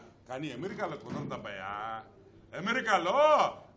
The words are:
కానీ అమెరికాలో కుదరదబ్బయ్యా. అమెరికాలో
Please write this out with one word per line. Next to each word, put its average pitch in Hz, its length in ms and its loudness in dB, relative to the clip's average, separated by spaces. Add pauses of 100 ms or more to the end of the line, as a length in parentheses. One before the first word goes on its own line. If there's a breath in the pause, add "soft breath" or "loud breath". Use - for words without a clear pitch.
(280)
కానీ 135 280 -6
అమెరికాలో 185 480 -6
కుదరదబ్బయ్యా. 117 680 -8 (880)
అమెరికాలో 208 560 2 (600)